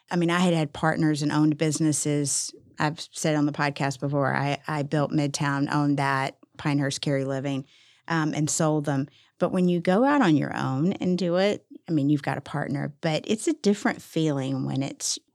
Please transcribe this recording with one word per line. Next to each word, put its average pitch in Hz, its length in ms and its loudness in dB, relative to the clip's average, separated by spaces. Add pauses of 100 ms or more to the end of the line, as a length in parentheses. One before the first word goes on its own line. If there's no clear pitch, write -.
(100)
I 175 60 0
mean, 170 140 2
I 175 100 2
had 180 140 4
had 156 180 0
partners 156 500 0
and 151 100 0
owned 151 260 4
businesses. 147 920 0 (260)
I've 156 220 -2 (120)
said 156 220 0
on 147 120 2
the 147 60 -2
podcast 143 460 -2
before, 139 380 0
I, 143 220 0 (100)
I 151 140 -2
built 143 280 0
Midtown, 143 600 -2
owned 143 260 2
that, 139 380 0 (220)
Pinehurst 143 420 -2
Cary 139 240 0
Living, 135 400 -4 (420)
um, 160 280 0
and 151 140 -2
sold 156 360 0
them. 139 240 -2 (300)
But 180 140 0
when 180 160 2
you 175 120 2
go 185 240 4
out 285 180 4
on 160 140 6
your 143 200 0
own 131 380 0
and 180 240 0
do 175 180 0
it, 196 280 0 (240)
I 175 40 -2
mean, 143 180 2
you've 147 120 2
got 139 160 -4
a - 40 -12
partner, 143 580 -6
but 156 260 -2
it's 220 220 -2
a 320 60 2
different 208 480 0
feeling 139 640 -2
when 139 180 -4
it's, - 360 -6 (160)